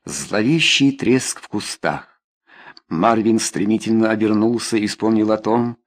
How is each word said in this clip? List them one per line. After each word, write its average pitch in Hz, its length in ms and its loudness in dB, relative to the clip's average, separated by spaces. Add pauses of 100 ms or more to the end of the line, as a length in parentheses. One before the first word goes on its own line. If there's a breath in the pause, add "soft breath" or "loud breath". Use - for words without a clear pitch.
зловещий 135 880 0
треск 127 480 0
в - 80 -20
кустах. - 720 -6 (680 loud breath)
Марвин 110 520 2
стремительно 110 720 0
обернулся 110 640 0
и 104 100 0
вспомнил 107 460 0
о 107 60 0
том, 117 380 -2 (100)